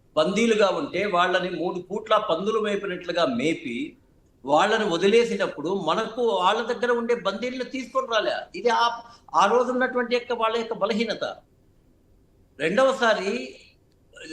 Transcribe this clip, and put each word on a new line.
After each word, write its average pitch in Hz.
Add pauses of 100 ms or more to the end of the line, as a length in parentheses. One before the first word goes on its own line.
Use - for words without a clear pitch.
(160)
బందీలుగా 208
ఉంటే 170
వాళ్ళని 180
మూడు 180
పూట్ల 202 (140)
పందులు 202
మేపినట్లుగా 180
మేపి 135 (480)
వాళ్ళని 196
వదిలేసినప్పుడు 196
మనకు 214
వాళ్ళ 214
దగ్గర 240
ఉండే 233
బందీలను 240
తీసుకొని 262
రాలే. 170
ఇది 214
ఆ, 233 (340)
ఆ 175
రోజు 240
ఉన్నటువంటి 247
యొక్క 240
వాళ్ళ 226
యొక్క 226
బలహీనత. 202 (1400)
రెండవసారి 226 (760)